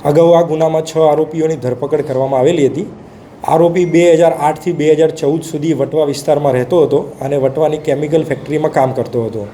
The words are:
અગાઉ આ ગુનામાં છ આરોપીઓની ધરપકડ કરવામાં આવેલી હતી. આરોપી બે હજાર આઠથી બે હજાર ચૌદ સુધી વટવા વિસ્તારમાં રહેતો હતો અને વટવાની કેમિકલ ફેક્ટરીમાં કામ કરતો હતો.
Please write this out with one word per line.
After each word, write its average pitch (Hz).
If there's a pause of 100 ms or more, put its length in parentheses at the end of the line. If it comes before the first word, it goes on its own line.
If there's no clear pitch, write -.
અગાઉ 165
આ 170
ગુનામાં 160
છ -
આરોપીઓની 156
ધરપકડ 131
કરવામાં 135
આવેલી 151
હતી. 147 (580)
આરોપી 170
બે 170
હજાર 165
આઠથી 151
બે 151
હજાર 156
ચૌદ 156
સુધી 156
વટવા 139
વિસ્તારમાં 143
રહેતો 127
હતો 135
અને 139
વટવાની 151
કેમિકલ 151
ફેક્ટરીમાં 147
કામ 131
કરતો 120
હતો. 107